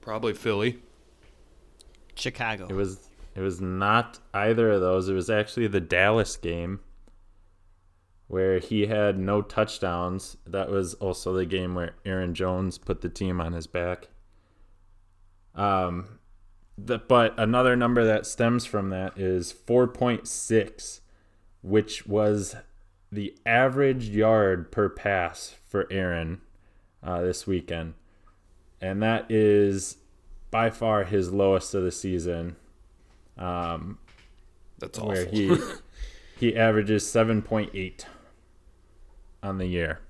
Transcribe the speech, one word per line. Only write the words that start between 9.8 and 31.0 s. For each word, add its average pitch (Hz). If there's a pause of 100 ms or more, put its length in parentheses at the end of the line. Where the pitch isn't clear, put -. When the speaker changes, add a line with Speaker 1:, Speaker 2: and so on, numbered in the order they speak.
Speaker 3:
That 95
was 95
also 92
the 92
game 90
where 87 (120)
Aaron 92
Jones 92
put -
the 90
team 90
on 85
his 82
back. 87 (1500)
Um, 95 (580)
the, 113
but 117
another 123
number 120
that 107
stems 117
from 98
that 92
is 92
four 123
point 123
six, - (600)
which 101
was 104 (560)
the 101 (100)
average 131
yard 104
per 104
pass - (100)
for 98
Aaron, 87 (600)
uh, 87
this 90
weekend. 82 (840)
And 95
that 110
is 104 (560)
by 113
far 110